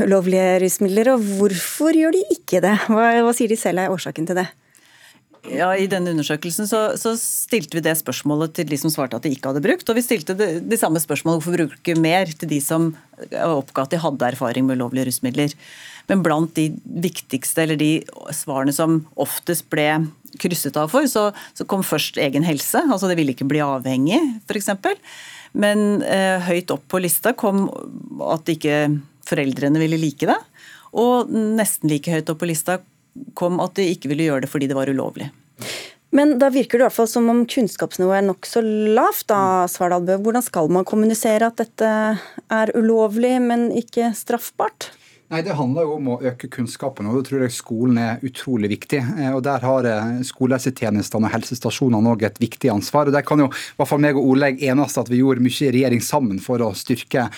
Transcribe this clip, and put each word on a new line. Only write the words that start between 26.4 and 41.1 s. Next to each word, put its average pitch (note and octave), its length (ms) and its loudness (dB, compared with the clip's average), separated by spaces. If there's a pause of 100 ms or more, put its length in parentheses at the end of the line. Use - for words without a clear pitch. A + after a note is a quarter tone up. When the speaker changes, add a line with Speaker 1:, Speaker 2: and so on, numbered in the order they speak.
Speaker 2:
høyt F3+ 320 -2
opp - 140 -8
på F#3 100 -2
lista F#3 320 0
kom G3 380 0 (500)
at D3 320 -2
ikke D3 480 0 (240)
foreldrene C#3+ 560 0
ville D#3+ 180 2
like D#3+ 300 -2
det, C#4 100 2 (540)
og A#3+ 400 2
nesten G#3+ 560 0
like D3+ 240 0
høyt D#3+ 240 -2
opp D#3 80 -8
på F3 80 -2
lista F3+ 300 -4 (520)
kom F3+ 260 -2
at F3+ 140 -2
de G3 80 -2 (140)
ikke - 160 -6
ville D#3 160 0
gjøre C#3 160 0
det C3+ 80 -6
fordi C#3 180 -2
det C#3 80 -2
var C3+ 160 0
ulovlig. - 380 -4 (800)
Speaker 1:
Men D4 240 6
da C4+ 160 4
virker B3 240 2
det B3+ 60 4
i - 20 6
hvert G#3+ 140 2
fall A3+ 100 2
som A#3 220 2
om A#3+ 80 4 (100)
kunnskapsnivået F#3 720 0
er G3 80 4
nok F#3+ 180 -4
så - 160 0
lavt A3 720 2
da, G3+ 60 4 (260)
Svardal F3 400 0
Bø. F#3+ 160 2
Hvordan A3+ 240 0
skal D#3+ 240 0
man F#3 160 2
kommunisere A3 640 2